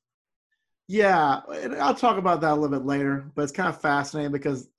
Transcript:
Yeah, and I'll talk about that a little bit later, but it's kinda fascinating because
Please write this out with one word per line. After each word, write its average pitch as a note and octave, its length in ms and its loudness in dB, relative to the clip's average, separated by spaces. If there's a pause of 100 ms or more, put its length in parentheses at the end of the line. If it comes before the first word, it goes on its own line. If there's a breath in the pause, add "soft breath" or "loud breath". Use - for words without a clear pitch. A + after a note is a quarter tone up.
(880)
Yeah, F3+ 540 4 (100)
and D#3+ 240 -6
I'll - 200 2
talk A3 220 2
about F3 240 2
that D#3 100 2
a D3+ 40 2
little D3 220 0
bit C3 80 -6
later, C#3 500 -2
but D3 80 -4
it's C#3 80 -6
kinda F3 220 -4
fascinating C#3+ 580 -2
because C#3 480 -6